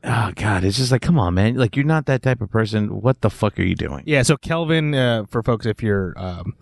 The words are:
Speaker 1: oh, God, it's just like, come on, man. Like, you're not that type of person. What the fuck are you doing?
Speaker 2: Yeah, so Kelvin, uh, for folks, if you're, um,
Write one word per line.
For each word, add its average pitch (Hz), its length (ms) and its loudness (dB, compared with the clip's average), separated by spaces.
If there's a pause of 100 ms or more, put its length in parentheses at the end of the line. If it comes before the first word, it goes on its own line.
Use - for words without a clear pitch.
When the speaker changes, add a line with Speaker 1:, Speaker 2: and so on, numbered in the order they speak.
Speaker 1:
oh, 113 320 -2
God, 98 300 0
it's 98 120 2
just 127 140 0
like, 127 100 4
come 170 160 4
on, 87 160 2
man. 107 220 2
Like, 123 220 0
you're 139 80 2
not 156 220 2
that 131 160 0
type 127 180 0
of 101 100 -6
person. 104 500 0
What 127 200 0
the 104 80 2
fuck - 280 -2
are 95 60 0
you 90 120 0
doing? 71 300 -6
Speaker 2:
Yeah, 143 180 2
so 143 140 2
Kelvin, 160 560 -2
uh, 120 360 0
for 117 120 -2
folks, 113 240 0
if 107 160 -2
you're, 98 360 0
um, 90 440 -8